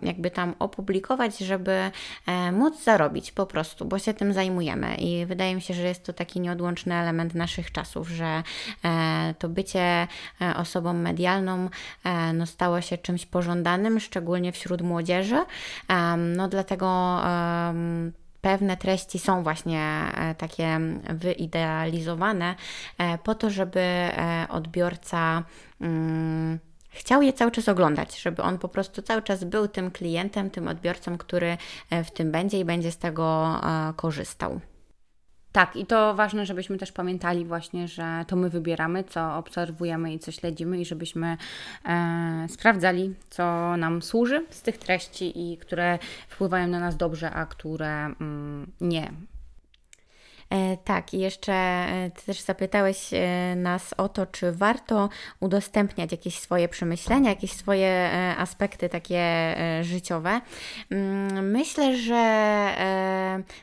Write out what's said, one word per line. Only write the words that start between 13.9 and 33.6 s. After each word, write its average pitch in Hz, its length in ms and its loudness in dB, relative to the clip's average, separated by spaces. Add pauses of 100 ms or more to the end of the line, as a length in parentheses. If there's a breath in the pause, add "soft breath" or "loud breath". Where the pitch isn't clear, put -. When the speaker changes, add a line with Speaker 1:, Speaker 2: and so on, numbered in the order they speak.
Speaker 1:
szczególnie 175 520 -2
wśród 175 300 -4
młodzieży. 175 640 2 (440 loud breath)
Em, 170 480 2
no, 190 120 0
dlatego, 185 760 2
em, 170 880 0 (280)
pewne 190 360 2
treści 185 420 -2
są 180 240 2
właśnie, 160 380 0 (340)
e, 160 200 -2
takie 160 460 -2 (300)
wyidealizowane, 165 1400 0 (440 loud breath)
e, 175 200 0
po 220 160 0
to, 220 160 0
żeby, 190 300 0
e, 175 680 2
odbiorca, 165 920 0 (380 loud breath)
mm, 160 800 0 (320)
chciał - 320 4
je 269 100 8
cały 233 180 4
czas 226 180 0
oglądać, 156 520 4
żeby 170 220 -2
on 180 160 0
po 180 100 -4
prostu 196 340 -6
cały 220 200 0
czas 190 220 -2
był 208 240 0
tym 185 220 -4
klientem, 185 600 -2
tym 170 180 -4
odbiorcą, 175 500 -2
który, 170 380 0 (340 loud breath)
e, 165 140 0
w 165 60 -10
tym 160 220 -2
będzie 196 280 2
i 180 40 0
będzie 170 280 0
z - 60 -12
tego, 160 640 2